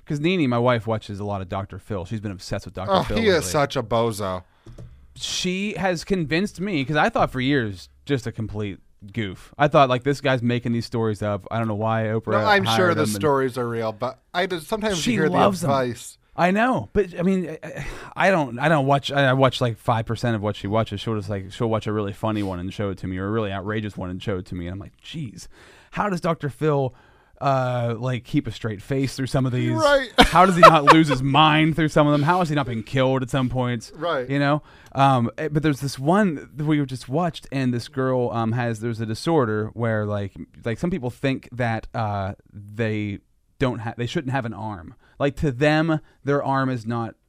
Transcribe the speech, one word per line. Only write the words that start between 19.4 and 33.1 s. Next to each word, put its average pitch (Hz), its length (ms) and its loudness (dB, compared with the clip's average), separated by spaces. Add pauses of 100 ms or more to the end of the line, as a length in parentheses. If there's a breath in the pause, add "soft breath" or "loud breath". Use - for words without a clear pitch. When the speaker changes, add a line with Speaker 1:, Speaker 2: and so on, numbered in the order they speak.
Speaker 1:
like, 117 180 0
five 113 280 0
percent 117 320 0
of 98 40 -4
what 104 140 -2
she - 100 -8
watches. 104 360 0
She'll 110 160 -2
just, 101 120 -6
like, 98 220 -6
she'll 117 180 -2
watch 110 180 0
a 107 60 0
really 101 200 -2
funny 110 280 -2
one 92 180 -4
and 90 140 -8
show 101 160 -4
it 92 100 -6
to 92 80 -8
me, 92 100 -6
or 95 100 -4
a 104 40 -2
really 107 200 0
outrageous 104 460 -4
one 90 120 -6
and 90 140 -8
show 98 140 -2
it 92 100 -8
to 95 80 -10
me, 87 100 -8
and 87 80 -8
I'm 98 60 -10
like, - 220 -18
"Jeez, - 460 -12 (440 loud breath)
how 202 180 -2
does 175 120 -4
Doctor 165 280 -2
Phil, 139 460 -2 (460 soft breath)
uh, 123 580 0
like, 127 240 -4
keep - 240 -2
a 110 40 -4
straight 107 300 -6
face 135 340 -2
through 131 120 -4
some 131 180 0
of 123 60 0
these? 123 220 0
Speaker 2:
Right. 285 420 4
<laughs> - 40 6
Speaker 1:
How 170 260 8
does 190 100 4
he 170 60 2
not 165 320 4
lose 160 160 6
his 143 120 0
mind 151 540 4
through 156 140 0
some 151 180 4
of 147 60 4
them? 147 100 2
How 180 160 4
has 175 100 0
he 156 60 -2
not 139 100 -2
been 113 180 -6
killed 131 400 0